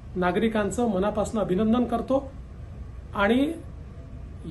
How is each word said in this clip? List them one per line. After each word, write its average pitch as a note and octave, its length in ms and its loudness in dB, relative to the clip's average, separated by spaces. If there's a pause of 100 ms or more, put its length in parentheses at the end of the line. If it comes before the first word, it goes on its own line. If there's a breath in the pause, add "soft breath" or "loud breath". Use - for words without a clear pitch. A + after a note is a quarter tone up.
(160)
नागरिकांचं G#3 720 2
मनापासून G#3 500 0
अभिनंदन A3 440 4
करतो B3+ 440 0 (840)
आणि A#3+ 380 4 (1000)